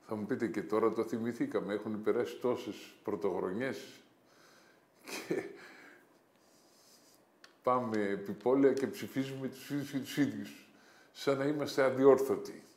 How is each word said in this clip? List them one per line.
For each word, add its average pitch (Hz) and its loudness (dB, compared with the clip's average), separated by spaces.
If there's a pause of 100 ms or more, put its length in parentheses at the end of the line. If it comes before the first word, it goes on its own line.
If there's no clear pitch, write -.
Θα 110 -6
μου 104 -6
πείτε, 113 -2
«Και 98 -4
τώρα 110 2
το 113 -2
θυμηθήκαμε, 113 -4
έχουν 104 -6
περάσει 107 0
τόσες - -4
πρωτοχρονιές 98 -4 (1040)
και - -2 (2250)
πάμε 120 2
επιπόλαια 104 4
και 127 0
ψηφίζουμε 135 -6
τους - -14
ίδιους 143 -6
και 139 -4
τους - -6
ίδιους, 107 -4 (440)
σαν 139 0
να 135 -2
είμαστε 147 0
αδιόρθωτοι». 127 6 (140)